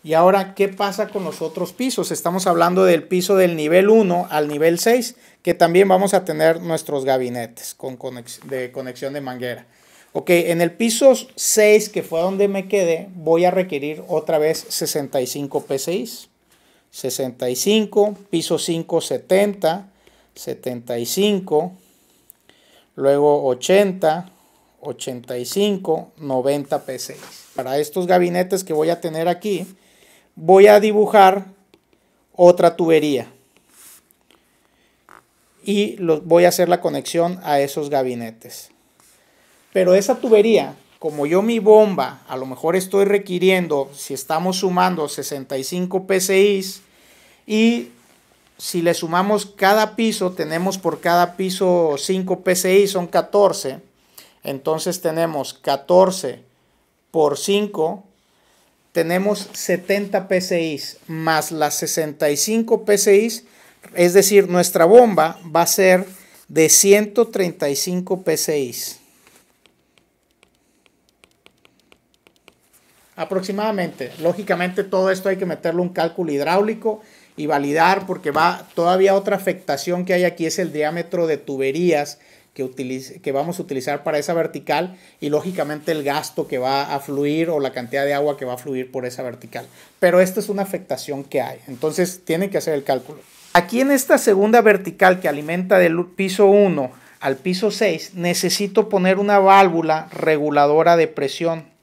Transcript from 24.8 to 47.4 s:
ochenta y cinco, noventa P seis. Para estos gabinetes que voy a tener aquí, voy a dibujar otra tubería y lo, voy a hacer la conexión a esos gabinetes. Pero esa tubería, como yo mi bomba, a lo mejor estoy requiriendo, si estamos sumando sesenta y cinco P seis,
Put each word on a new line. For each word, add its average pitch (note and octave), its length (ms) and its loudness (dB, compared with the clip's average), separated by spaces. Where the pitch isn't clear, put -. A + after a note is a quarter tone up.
ochenta B2 560 -12
y B2 80 -8
cinco, F#3+ 720 -4
noventa C#3+ 640 -4
P B2+ 160 -12
seis. C#3 220 -14
Para C3 220 -4
estos D3+ 280 -4
gabinetes F3+ 600 0
que F3 80 -6
voy D#3 160 0
a E3+ 100 -2
tener E3 300 -4
aquí, F3+ 360 -4
voy F#3 320 8
a G#3 140 10
dibujar G3+ 640 4
otra F3 420 6
tubería D3+ 560 0
y G3+ 340 -2
lo, E3 220 0
voy E3+ 240 4
a F3 60 6
hacer E3+ 180 0
la F3 140 0
conexión E3+ 600 -4
a D3 180 0
esos C#3+ 280 -4
gabinetes. A#2+ 840 -6
Pero F#3 220 4
esa G3+ 200 2
tubería, G#3 600 2
como D3 260 -4
yo E3+ 160 2
mi A3+ 180 0
bomba, F#3+ 680 4
a C3+ 80 -10
lo C3 100 -8
mejor D3 300 -2
estoy F#3 300 0
requiriendo, F3+ 920 0
si - 180 -12
estamos E3+ 440 -4
sumando F3+ 500 0
sesenta C#3 500 -10
y C3+ 60 -6
cinco F3+ 440 -4
P F#3+ 120 0
seis, F#3+ 640 0